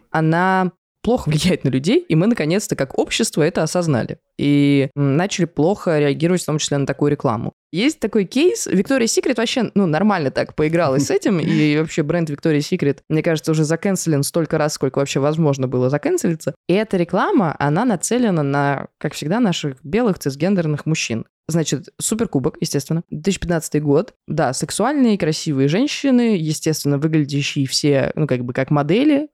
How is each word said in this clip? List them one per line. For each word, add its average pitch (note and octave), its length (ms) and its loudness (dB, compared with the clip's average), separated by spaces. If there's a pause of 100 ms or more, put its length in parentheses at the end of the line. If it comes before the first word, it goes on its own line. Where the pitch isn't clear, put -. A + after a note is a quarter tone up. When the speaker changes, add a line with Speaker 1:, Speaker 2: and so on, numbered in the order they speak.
(120)
Speaker 1:
она F3+ 600 2 (300)
плохо A#3 280 0
влияет D#3 340 0
на C#3 60 0
людей, D3 300 2
и D#3+ 160 -2
мы, F3 120 4
наконец-то, F#3 480 0
как - 220 -4
общество - 460 -2
это F3 180 0
осознали. D#3+ 560 -2 (220)
И, C#3+ 560 2
м, C#3 220 0
начали F3+ 280 0
плохо D#3+ 540 0
реагировать, D3 420 0
в - 40 -10
том D#3 120 -2
числе, C#3+ 200 -2
на C#3 100 0
такую C#3+ 240 0
рекламу. A#2+ 420 -2 (180)
Есть A#3 280 0
такой G#3 260 0
кейс. F4+ 420 0
Victoria's A#3 380 2 (120)
Secret D4+ 200 0
вообще, A3+ 380 -2
ну, G3+ 100 2
нормально E3 460 2
так - 240 -4
поигралась D#3 520 2
с - 40 -2
этим, C4+ 280 0
и D3+ 380 2
Speaker 2:
<laughs> - 20 2
Speaker 1:
вообще D#3+ 240 -2
бренд D#3+ 260 -2
Victoria's D3+ 300 0 (120)
Secret, C#3+ 280 0 (100)
мне D#3 140 0
кажется, D#3+ 280 0
уже D#3 120 2
заканцелен D#3+ 600 0
столько D#3+ 340 -2
раз, D3+ 160 0
сколько C#3 260 -2
вообще C#3 200 0
возможно C#3+ 480 0
было B2+ 220 0
заканцелиться. F3 640 -2 (140)
И E3+ 60 2
эта G#3 240 0
реклама, G3 640 0
она D3+ 260 2
нацелена G#3 580 0
на, C#3+ 440 0 (120)
как D3+ 140 -6
всегда, E3 260 -2
наших D#3+ 440 0
белых G3 360 0
цисгендерных D3+ 680 -2
мужчин. D#3 380 -2 (220)
Значит, D#3 420 -2 (120)
Суперкубок, F3 580 -2
естественно, D#3+ 520 -4
две D3+ 100 -8
тысячи F#3+ 180 -2
пятнадцатый E3 400 -2
год. C#3 340 0 (140)
Да, D3+ 240 0
сексуальные, A#3 680 0
красивые D#3 480 0
женщины, A#3+ 680 2
естественно, D#3 600 -2
выглядящие C#3+ 720 0
все, C#3 480 0
ну, D#3 100 0
как B2+ 180 0
бы B2 80 -6
как C3+ 200 -2
модели, B3+ 640 2